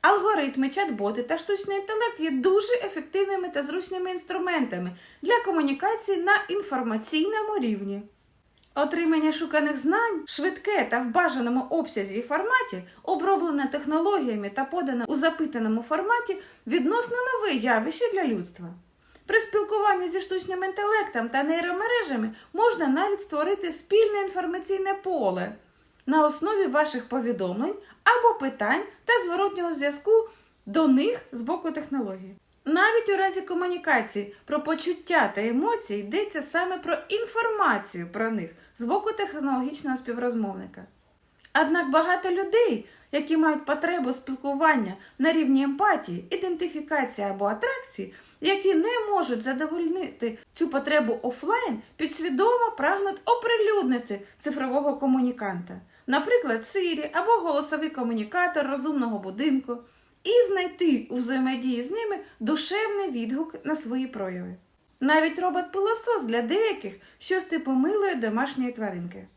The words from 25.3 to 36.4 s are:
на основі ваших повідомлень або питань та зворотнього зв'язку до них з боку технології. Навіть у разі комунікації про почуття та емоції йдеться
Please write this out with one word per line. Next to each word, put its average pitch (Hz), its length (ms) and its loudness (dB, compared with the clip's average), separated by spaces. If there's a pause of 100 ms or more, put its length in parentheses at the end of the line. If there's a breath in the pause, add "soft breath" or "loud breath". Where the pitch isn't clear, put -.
на 302 200 4
основі 370 400 0
ваших 285 420 0
повідомлень 226 680 -2 (300 loud breath)
або 466 340 6
питань 269 440 0 (220 loud breath)
та 453 200 4
зворотнього 359 500 0
зв'язку 285 540 2 (380 loud breath)
до 311 220 4
них 320 320 4 (120)
з 233 100 -8
боку 330 280 -2
технології. 202 640 -6 (280)
Навіть 427 440 4
у 392 80 2
разі 381 240 0
комунікації 311 920 -2 (100)
про 285 160 -2
почуття 311 760 0
та 214 120 -2
емоції 294 540 0
йдеться 311 420 -4